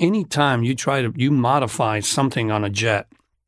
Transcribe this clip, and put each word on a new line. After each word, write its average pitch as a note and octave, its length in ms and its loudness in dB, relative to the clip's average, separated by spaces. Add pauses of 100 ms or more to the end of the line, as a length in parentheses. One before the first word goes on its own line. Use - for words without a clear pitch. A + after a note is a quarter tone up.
anytime D3 640 2
you C3 100 0
try C3+ 260 -2
to, A#2 160 -2
you C3 140 2
modify B2 720 0
something B2 500 -2
on G#2+ 140 0
a G2+ 60 -2
jet, G#2 360 0 (420)